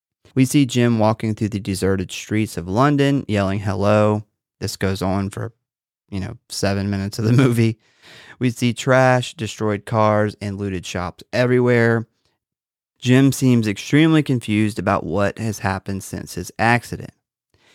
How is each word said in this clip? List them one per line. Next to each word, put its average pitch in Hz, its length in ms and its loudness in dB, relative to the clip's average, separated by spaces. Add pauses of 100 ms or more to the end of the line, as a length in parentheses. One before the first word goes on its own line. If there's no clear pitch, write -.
(360)
We 131 100 4
see 143 200 2
Jim 120 340 2
walking 110 340 0
through 107 160 -2
the 101 100 -6
deserted 95 520 -2
streets 107 460 -4
of 87 100 -8
London, 139 600 2
yelling, 101 320 -2
"Hello." 107 640 0 (340)
This - 160 -8
goes 95 260 -2
on 95 300 -2
for, 110 220 -10 (560)
you 101 100 -8
know, 107 180 -10 (120)
seven 98 400 -2
minutes 98 280 -6
of 113 80 -4
the 117 80 4
<laughs> 127 120 6
movie. 117 340 0 (580)
We 127 120 -2
see 120 240 -2
trash, 127 600 2
destroyed 104 520 -4
cars, 107 560 0
and 101 160 -6
looted 95 280 -6
shops 90 380 -8 (100)
everywhere. 120 760 2 (920)
Jim 131 320 6
seems 123 360 2
extremely 151 540 2
confused 107 560 -2
about 95 280 0
what 95 340 -2
has 110 200 -6
happened 95 440 -6
since - 320 -12
his 87 240 -10
accident. 117 540 -2 (600)